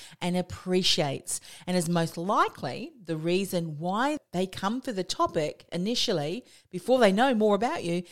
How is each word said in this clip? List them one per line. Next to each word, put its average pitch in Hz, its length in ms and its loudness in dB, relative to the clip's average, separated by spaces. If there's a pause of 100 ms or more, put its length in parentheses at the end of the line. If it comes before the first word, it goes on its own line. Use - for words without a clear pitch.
(220)
and 180 160 -2
appreciates, 180 1000 -2 (260)
and 180 100 -2
is 170 140 2
most 165 280 0
likely 208 720 -2 (120)
the 160 140 -4
reason 170 640 -2
why 220 380 0 (140)
they 180 140 0
come 202 340 -4
for 254 120 -6
the 190 120 -4
topic 180 680 -2
initially 185 760 -2 (240)
before 233 300 2
they 208 120 8
know 247 220 4
more 214 220 4
about 233 280 0
you, 175 280 -2